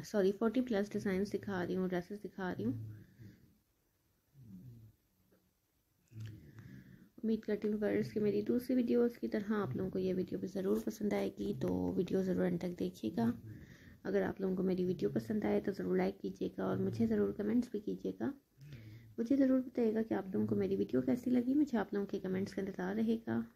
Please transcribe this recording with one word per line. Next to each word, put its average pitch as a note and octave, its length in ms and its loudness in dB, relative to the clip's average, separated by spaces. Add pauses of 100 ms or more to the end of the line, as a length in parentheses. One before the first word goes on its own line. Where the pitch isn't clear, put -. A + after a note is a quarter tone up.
सॉरी, G3 260 4
फ़ोर्टी A3+ 300 2
प्लस G#3 300 0
डिज़ाइंस G#3 380 0
दिखा F#3+ 320 -4
रही F3+ 120 -2
हूँ, F#3 140 0
ड्रेसेस F#3 340 -4
दिखा F#3 280 -6
रही F3 140 -4
हूँ। B3+ 100 0 (4000)
उम्मीद A3 260 0
करती G#3 240 -2
हूँ G#3+ 120 0
व्यूअर्स G#3 320 2
की G#3+ 80 -2
मेरी G#3 240 2
दूसरी B3 320 2
वीडियोज़ A#3+ 440 4
की A3+ 80 -4
तरह G#3+ 280 -2
आप G3+ 200 -2
लोगों F#3+ 140 -2
को F#3+ 80 -2
ये F#3 140 2
वीडियो F3+ 280 -2
भी F#3+ 80 -4
ज़रूर G3 380 0
पसंद G#3 280 0
आएगी, G3 420 -2
तो F3+ 360 0
वीडियो F#3+ 300 2
ज़रूर F3+ 240 2
एंड F3+ 140 2
तक F3 180 -4
देखिएगा। A3 540 0 (720)
अगर F#3+ 180 2
आप F#3 180 -2
लोगों F#3+ 160 0
को F#3 80 0
मेरी F3+ 200 2
वीडियो F#3 280 0
पसंद G#3+ 340 -2
आए G#3 140 4
तो G3+ 120 -2
ज़रूर F#3 260 0
लाइक F#3+ 220 0
कीजिएगा F#3+ 460 -4
और F#3+ 140 0
मुझे G3 260 2
ज़रूर G#3 320 2
कमेंट्स A3 340 0
भी G#3 80 -2
कीजिएगा। - 520 -4 (840)
मुझे A#3 180 2
ज़रूर C4 240 6
बताइएगा A3+ 420 2
कि A3 120 -2
आप G3 200 -2
लोगों G#3+ 120 2
को G#3+ 100 2
मेरी G3 200 2
वीडियो G3 260 2
कैसी B3 280 0
लगी, B3 240 4
मुझे C#4 240 2
आप G3 160 -2
लोगों G3+ 120 0
के G3 140 -4
कमेंट्स F#3+ 340 -2
का G3+ 80 -2
इंतज़ार F#3+ 340 -4
रहेगा। A3+ 480 0 (120)